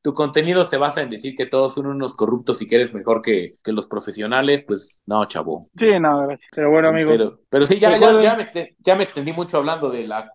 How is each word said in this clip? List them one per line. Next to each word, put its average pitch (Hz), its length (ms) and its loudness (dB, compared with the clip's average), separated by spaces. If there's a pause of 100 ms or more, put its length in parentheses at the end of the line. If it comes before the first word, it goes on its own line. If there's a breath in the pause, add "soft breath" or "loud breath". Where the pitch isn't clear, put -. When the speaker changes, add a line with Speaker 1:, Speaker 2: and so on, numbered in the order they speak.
Speaker 1:
tu 143 120 -4
contenido 156 500 0
se 151 140 -2
basa 143 240 -2
en 127 80 -6
decir 131 260 -12
que 135 100 -4
todos 135 280 0
son 139 140 -6
unos 139 280 -6
corruptos 110 460 -2
y 107 60 -10
que 117 80 0
eres 117 180 2
mejor 110 280 -2
que, 92 300 -2 (100)
que 110 120 -6
los 104 120 -4
profesionales, 120 800 -4
pues - 400 -8
no, 104 200 -2
chavo. 80 420 -10 (100)
Speaker 2:
Sí, 208 220 4
no, 147 260 0
gracias. 139 300 -12
Pero 151 160 0
bueno, 160 160 4
amigo. 160 220 2
Speaker 1:
Pero, 113 300 0 (100)
pero 139 160 4
sí, 190 140 2
ya, 214 100 6
ya, 214 60 6
Speaker 2:
Recuerden 220 280 6
Speaker 1:
ya 226 140 4
me 208 80 -6
exten-, - 340 -10
ya 185 160 4
me 196 80 0
extendí 151 300 -6
mucho 175 240 -4
hablando 147 320 -2
de 117 180 -6
la, 107 280 -10